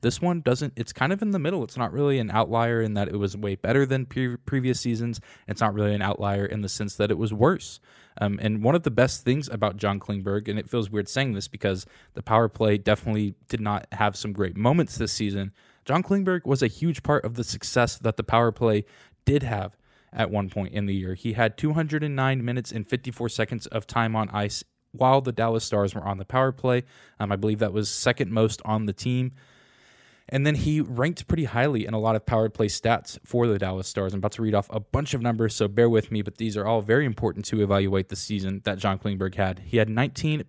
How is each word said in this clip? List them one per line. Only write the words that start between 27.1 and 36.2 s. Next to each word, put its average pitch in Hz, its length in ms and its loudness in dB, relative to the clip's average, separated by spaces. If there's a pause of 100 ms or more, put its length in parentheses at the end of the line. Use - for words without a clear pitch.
Um, 101 100 -2
I 98 60 0
believe 107 220 0
that 104 120 0
was 104 180 -2
second 120 420 0
most 110 340 2
on 110 200 0
the 104 60 -2
team. 127 400 -2 (1000)
And 135 140 0
then 151 80 4
he 151 260 0
ranked 135 480 -2
pretty 165 180 0
highly 120 420 0
in 113 80 -4
a 107 40 0
lot 110 160 2
of 107 80 -2
power 110 260 2
play 107 180 0
stats - 580 -2
for 120 220 2
the 104 100 2
Dallas 95 300 -4
Stars. 95 260 -2
I'm 101 60 -2
about 104 140 -2
to 113 100 -4
read 107 100 0
off 101 160 2
a 107 100 -4
bunch 139 360 -2
of 117 80 -2
numbers, 113 320 0
so 104 120 2
bear 117 220 6
with 110 220 2
me, 107 100 -2